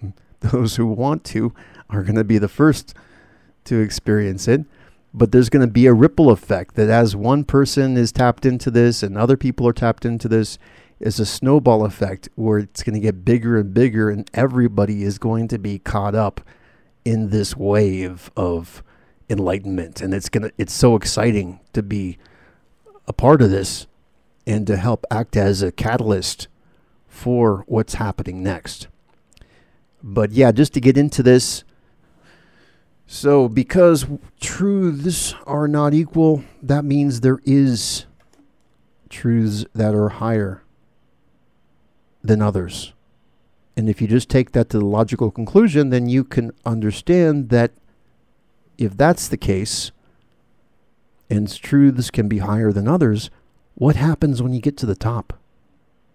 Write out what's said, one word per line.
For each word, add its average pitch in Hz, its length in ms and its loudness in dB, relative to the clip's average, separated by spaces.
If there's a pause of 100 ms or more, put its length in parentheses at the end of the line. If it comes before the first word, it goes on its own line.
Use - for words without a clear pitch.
<laughs> - 340 -18
those 117 360 -2
who 117 100 0
want 127 380 -2
to, 113 280 -4 (380)
are 101 120 -2
gonna 107 220 0
be 107 140 2
the 101 100 0
first - 460 2 (720)
to 117 160 -2
experience 104 680 -2
it. 143 160 2 (480)
But 110 200 2
there's 123 160 6
gonna 131 180 4
be 117 200 4
a 123 80 8
ripple 139 360 6
effect 95 460 -2
that 110 140 2
as 117 260 2
one 131 280 0
person 135 520 0
is 120 160 0
tapped 123 320 0
into 127 260 -2
this 120 320 2
and 98 140 -6
other 120 200 2
people 123 300 -2
are 117 60 2
tapped 117 320 -2
into 117 240 -4
this, 110 300 0 (400)
it's - 200 -4
a 107 80 -2
snowball 123 580 2
effect 95 520 -6
where 110 220 0
it's - 240 -6
gonna 107 180 -6
get 95 240 -2
bigger 113 340 2
and 101 140 -2
bigger, 110 380 2
and 104 240 -8
everybody 107 680 0
is 101 160 -4
going 113 300 -4
to 117 100 -6
be 101 200 -8
caught 101 360 -4
up 110 260 -2 (640)
in 110 260 -2
this 104 260 -2
wave 95 800 -2
of 87 460 -6 (460)
enlightenment. 95 720 -6
And 95 140 -6
it's - 140 -8
gonna, 110 300 -6
it's 123 140 -8
so 120 240 4
exciting 101 640 -4 (120)
to - 100 -4
be 98 360 -8 (880)
a 120 60 -8
part 135 300 4
of 101 80 6
this 98 360 -6 (600)
and 107 200 -4
to 104 100 0
help 107 340 -2
act 110 260 -4
as 98 260 2
a 90 100 -2
catalyst 110 760 -4 (600)
for 117 580 0
what's 113 280 -2
happening 92 480 -8
next. - 460 -8 (1120)
But 104 300 -6
yeah, 123 200 6
just 123 220 2
to 135 60 -4
get 127 160 4
into 143 260 0
this. 123 420 2 (1400)
So 139 420 2
because 135 580 4 (340)
truths 180 920 -2 (120)
are 147 220 -2
not 147 260 2
equal, 156 500 2 (180)
that 143 220 0
means 143 360 0
there 131 240 2
is 135 640 0 (1040)
truths 110 560 -2 (100)
that 107 200 0
are 104 140 2
higher 107 540 -4 (1600)
than 107 200 2
others. 98 500 -4 (840)
And 110 120 -2
if 104 120 -2
you 110 80 -2
just 117 200 2
take 131 240 0
that 117 180 0
to 110 80 -2
the 104 60 0
logical 107 460 -2
conclusion, 147 600 2
then 120 180 0
you 131 160 0
can 117 280 -4 (120)
understand 123 840 0
that 120 220 2 (1080)
if 98 180 -4
that's 160 320 2
the - 80 -6
case, - 560 -4 (1400)
and 104 240 -2
truths 139 580 2
can 104 180 -2
be 104 100 -2
higher 107 340 0
than 101 140 -2
others, 123 440 0 (440)
what 147 220 2
happens 143 460 0
when 127 100 -2
you 123 80 -4
get 143 180 -4
to 127 80 -6
the 98 80 -2
top 113 440 -8 (760)